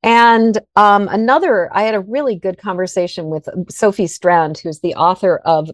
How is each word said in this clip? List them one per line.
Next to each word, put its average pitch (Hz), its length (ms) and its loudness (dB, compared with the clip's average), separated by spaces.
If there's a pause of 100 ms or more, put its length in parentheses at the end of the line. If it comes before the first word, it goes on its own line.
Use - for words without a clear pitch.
And, 226 540 4 (180)
um, 202 340 4
another, 233 680 0
I 208 80 0
had 220 100 -2
a 208 60 -2
really 233 360 -4
good 185 220 -6
conversation 180 720 -6
with 156 180 -8 (220)
Sophie 202 380 -2
Strand, 160 500 0
who's 160 220 -10
the 170 160 -6
author 180 500 0
of 160 280 0